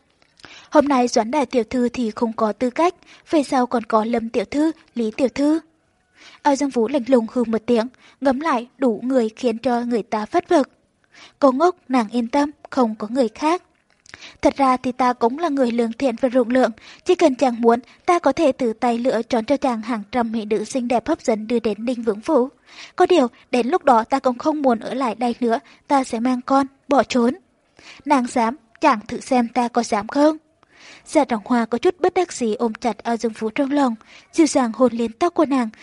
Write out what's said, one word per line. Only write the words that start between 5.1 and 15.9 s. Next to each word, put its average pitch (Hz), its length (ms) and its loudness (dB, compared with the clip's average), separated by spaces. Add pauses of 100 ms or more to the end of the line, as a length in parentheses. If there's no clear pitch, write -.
tiểu 247 180 0
thư." 294 320 0 (840)
Âu 285 140 2
Dương 277 140 -2
Vũ 226 180 0
lạnh 269 180 -2
lùng 247 260 4
hừ 247 120 0
một 226 220 -4
tiếng, 240 220 0 (320)
ngấm 269 200 0
lại 262 280 -2 (100)
đủ 233 260 0
người 247 240 0
khiến 226 300 -4
cho 240 220 -2
người 240 220 -2
ta 214 240 -6
phất 359 220 -2
vực. 302 220 2 (680)
"Cô 240 140 4
ngốc, 330 240 0 (120)
nàng 247 200 0
yên 233 200 -4
tâm, 294 220 0 (200)
không 233 240 0
có 214 160 -10
người 240 180 0
khác. 330 340 -2 (800)
Thật 277 140 2
ra 262 200 2
thì 254 160 -4
ta 247 200 0
cũng 240 260 0
là 339 100 -2
người 269 240 0
lương 233 200 -2